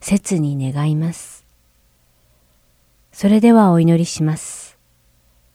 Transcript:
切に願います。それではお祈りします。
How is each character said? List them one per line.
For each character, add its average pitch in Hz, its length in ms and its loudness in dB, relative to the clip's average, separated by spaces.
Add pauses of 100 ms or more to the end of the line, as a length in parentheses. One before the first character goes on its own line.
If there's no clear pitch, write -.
切 190 380 -2
に 139 340 -4
願 147 160 -2
い 151 60 0
ま 160 180 -4
す。 - 320 -20 (1700)
そ - 160 -4
れ 214 120 2
で 233 120 4
は 208 200 4
お 170 80 4
祈 165 180 4
り 170 60 0
し - 180 -8
ま 156 140 -2
す。 - 420 -18 (760)